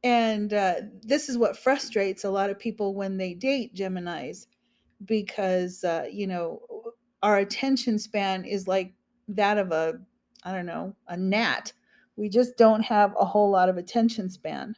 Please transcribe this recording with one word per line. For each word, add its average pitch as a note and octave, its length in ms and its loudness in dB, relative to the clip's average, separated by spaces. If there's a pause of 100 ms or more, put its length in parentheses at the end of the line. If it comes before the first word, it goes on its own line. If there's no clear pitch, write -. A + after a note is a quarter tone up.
And, A3 500 2
uh, F#3+ 280 2 (200)
this C#4 280 0
is A#3+ 80 -2
what G#3 200 2
frustrates G#3 680 0
a G3 40 0
lot G3 200 0
of G3 100 -6
people G#3+ 360 -4
when G3 200 -4
they F#3 180 -6
date B3+ 400 -2
Geminis, F3+ 760 -8 (580)
because, F#3 800 -2
uh, E3 260 0
you G3+ 160 -4
know, - 680 -8 (300)
our G#3 140 6
attention A3+ 600 0
span G3 460 -2
is F#3+ 240 -4
like F#3 260 0 (360)
that G#3 280 2
of F#3 140 0
a, D#3+ 300 0 (420)
I F#3 80 -8
don't F#3 140 -6
know, E3+ 300 -8 (120)
a F3 80 -8
gnat. F#3+ 560 0 (460)
We G#3+ 100 -4
just A#3+ 300 2
don't A3 240 8
have G#3 360 4
a G3 80 4
whole G3+ 240 4
lot F#3 200 6
of F#3 80 0
attention A3 520 0
span. D#3+ 480 -10